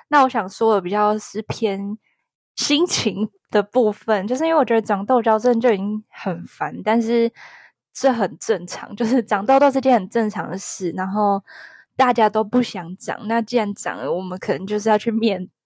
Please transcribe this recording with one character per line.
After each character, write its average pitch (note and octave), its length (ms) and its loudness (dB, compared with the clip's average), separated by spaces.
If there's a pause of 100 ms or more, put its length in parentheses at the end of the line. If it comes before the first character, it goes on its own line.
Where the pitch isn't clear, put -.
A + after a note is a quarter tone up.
那 D4 140 6
我 C4 60 4
想 G#3+ 200 -4
说 A3 260 2
的 G3 60 2
比 F3 100 -6
较 G#3 280 2
是 G#3 240 -8
偏 G3+ 560 -4 (560)
心 D4 320 0
情 G#3 420 -4 (220)
的 G#3 120 2
部 G#3+ 280 0
分， G3+ 360 -2
就 B3 100 -2
是 D4+ 80 -2
因 E4 100 2
为 D#4+ 40 4
我 C4+ 60 4
觉 A#3 100 2
得 A3+ 80 2
长 G#3 220 -2
痘 B3+ 160 2
胶 A3 180 2
症 A#3 220 2
就 A#3+ 120 4
已 G3 40 2
经 G#3 320 -4
很 F3 380 -6
烦， D#3+ 380 -8
但 A3+ 160 2
是 A#3 300 2 (640)
这 C4 200 2
很 G#3+ 260 -2
正 F3+ 280 -4
常， - 280 -14
就 A#3 100 -4
是 A#3 180 2
长 G3+ 220 -2
痘 C4+ 140 6
痘 C#4+ 120 6
是 B3+ 100 0
件 B3+ 140 4
很 F#3 140 0
正 A3 220 0
常 F3 200 -6
的 F#3 60 -6
事， F#3 400 -8
然 F#3+ 140 -4
后 G3+ 320 0 (540)
大 B3+ 160 4
家 A3 160 4
都 G#3+ 160 0
不 B3 180 2
想 F3+ 340 -8
长， - 300 -10
那 A3+ 160 0
既 A#3+ 140 -4
然 G3+ 180 0
长 - 240 -8
了， A#2 140 -4
我 F#3 80 -2
们 F#3 180 -8
可 - 140 -4
能 F#3+ 140 -4
就 G#3 120 -2
是 G#3 100 -2
要 G#3+ 80 6
去 A3+ 140 -4
面 G#3 380 -2 (180)